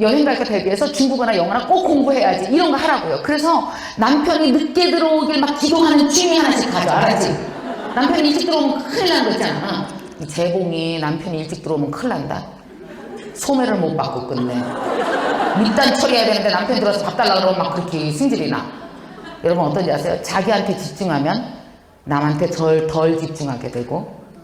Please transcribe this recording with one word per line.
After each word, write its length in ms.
여행 240
갈 140
거 60
대비해서 480
중국어나 440
영어나 300
꼭 200
공부해야지." 680
이런 200
거 40
하라고요. 460
그래서 480
남편이 560
늦게 380
들어오길 500
막 180
기도하는 520
취미 280
하나씩 320
가져. 200
알았지? 460
남편이 360
일찍 160
들어오면 420
큰일 200
나는 160
거 60
있잖아. 560
이 60
재봉이 720
남편이 420
일찍 220
들어오면 300
큰일 180
난다. 320
소매를 420
못 200
받고 320
끝내. 260
밑단 400
처리해야 280
되는데 240
남편 280
들어와서 260
밥 120
달라 180
그러면 240
막 160
그렇게 360
승질이 400
나. 140
여러분, 200
어떤지 280
아세요? 300
자기한테 560
집중하면 680
남한테 460
덜, 360
덜 320
집중하게 540
되고 440